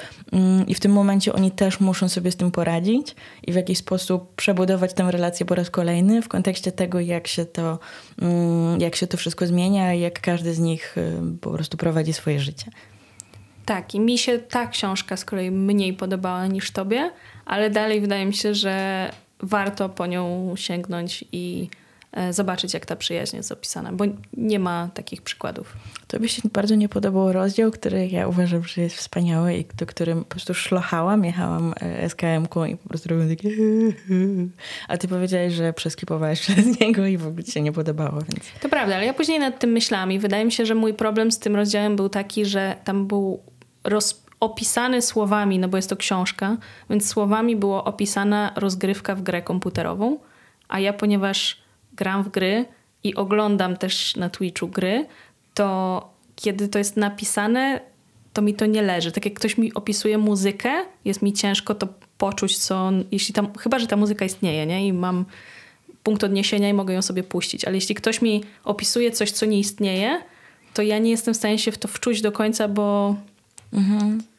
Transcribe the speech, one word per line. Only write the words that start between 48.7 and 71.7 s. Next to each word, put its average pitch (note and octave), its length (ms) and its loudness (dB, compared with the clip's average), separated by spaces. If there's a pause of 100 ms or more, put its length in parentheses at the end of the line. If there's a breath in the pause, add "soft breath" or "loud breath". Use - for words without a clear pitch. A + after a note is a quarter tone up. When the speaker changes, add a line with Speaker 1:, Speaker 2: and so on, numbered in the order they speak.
Speaker 2:
w G3 60 -8
grę F3+ 200 -2
komputerową, F#3 760 -2 (500 soft breath)
a F#3+ 120 -4
ja G3 140 2
ponieważ G3+ 680 0 (320 soft breath)
gram G3 300 -2
w G3 60 -4
gry G3+ 360 0 (380 soft breath)
i G#3 120 -2
oglądam G3+ 640 2
też - 380 -2
na - 140 -2
Twitchu F3+ 380 -4
gry, G3 380 0 (480 loud breath)
to F#3+ 560 0 (260)
kiedy G3+ 320 -2
to G3+ 120 0
jest G3+ 180 -2
napisane, G#3+ 840 0 (520)
to G#3 80 0
mi G#3 120 2
to G#3 120 0
nie G#3+ 160 4
leży. F3 300 0
Tak G3+ 140 -4
jak G3+ 80 -2
ktoś G#3+ 240 -2
mi A3+ 160 0
opisuje G#3+ 440 0
muzykę, G3+ 540 2 (340)
jest G3 160 -2
mi G3+ 120 2
ciężko G3+ 420 0
to G3+ 120 -2 (300)
poczuć, G3 400 0
co - 180 -2 (100)
on, F#3+ 260 2
jeśli G3+ 220 -2
tam, G3+ 240 0
chyba B3 220 0
że A#3 80 -2
ta - 80 2
muzyka G#3 300 2
istnieje, D#3+ 400 -2
nie? F#3+ 220 0
I G3 60 2
mam F3+ 320 0 (800 loud breath)
punkt G#3+ 200 2
odniesienia G3+ 460 2
i G3+ 40 4
mogę F#3+ 200 0
ją F#3 80 0
sobie F#3 220 -2
puścić. - 420 -4
Ale F#3+ 100 -2
jeśli F#3+ 200 -2
ktoś A3+ 260 0
mi G#3+ 220 2 (200 loud breath)
opisuje A#3 480 0
coś, G#3 200 0
co A3 140 -2
nie G#3+ 140 4
istnieje, G3+ 640 0 (520 loud breath)
to - 80 0
ja G#3+ 160 2
nie A3+ 120 4
jestem A3+ 240 2
w A3+ 40 0
stanie G#3+ 220 2
się G#3+ 120 0